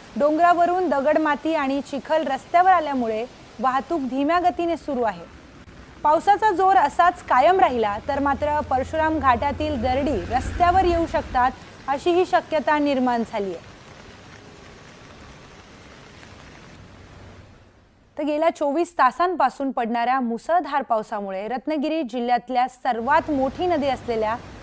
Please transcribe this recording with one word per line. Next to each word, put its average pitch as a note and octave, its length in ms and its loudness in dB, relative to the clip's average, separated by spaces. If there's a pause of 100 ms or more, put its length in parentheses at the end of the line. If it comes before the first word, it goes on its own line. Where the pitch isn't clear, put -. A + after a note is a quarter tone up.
(180)
डोंगरावरून E4+ 680 2
दगडमाती D4+ 680 0
आणि C#4 260 -2
चिखल D4 460 -4
रस्त्यावर E4+ 440 2
आल्यामुळे B3+ 560 0 (340)
वाहतूक C4 400 -2
धीम्या C#4 380 0
गतीने E4+ 380 0
सुरू C4 260 -4
आहे. F3+ 220 -4 (800)
पावसाचा F#4 480 4
जोर F#4+ 260 4
असाच E4+ 460 2
कायम D#4+ 380 4
राहिला A3+ 380 2 (100)
तर C#4 100 -2
मात्र D4 420 0
परशुराम D#4 580 -2
घाटातील C#4 640 0
दरडी C4 380 0 (140)
रस्त्यावर F4 500 2
येऊ E4+ 220 2
शकतात, C4 440 0 (380)
अशीही E4+ 380 2
शक्यता D#4 520 0
निर्माण B3+ 440 0 (100)
झाली G3+ 180 -4
आहे. E3 140 -12 (4000)
तर D4 40 -4
गेल्या D4+ 280 0
चोवीस D#4+ 420 -2
तासांपासून C#4+ 800 0
पडणाऱ्या A#3+ 500 -2
मुसळधार C#4 600 -2
पावसामुळे G#3 640 -4
रत्नागिरी D4+ 540 -4
जिल्ह्यातल्या A#3+ 640 -2
सर्वात C4+ 640 -2
मोठी C4+ 360 -2
नदी D#4 200 0
असलेल्या A3+ 500 -4 (260)